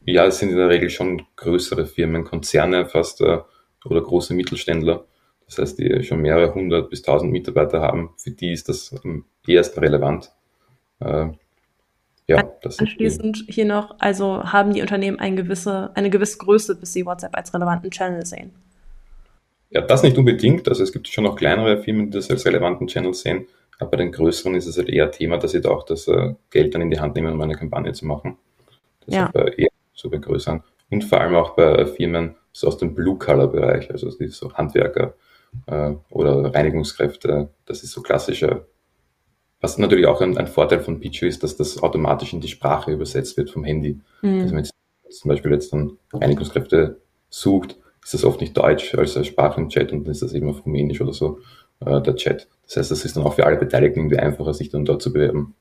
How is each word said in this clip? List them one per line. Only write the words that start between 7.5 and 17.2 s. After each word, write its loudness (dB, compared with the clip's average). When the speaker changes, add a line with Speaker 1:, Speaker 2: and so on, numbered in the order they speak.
Speaker 1:
haben, -2
für -12
die -6
ist -8
das -8
am -8
ehesten 4
relevant. 0
Äh, -2
ja, 6
Speaker 2:
An-, 2
Speaker 1:
das -8
sind 0
die -6
Speaker 2:
anschließend -2
hier -2
noch, -2
also -2
haben 2
die 0
Unternehmen -2
ein -2
gewisse, -4
eine 0
gewisse 0
Größe, 4
bis -14
sie -2
WhatsApp -8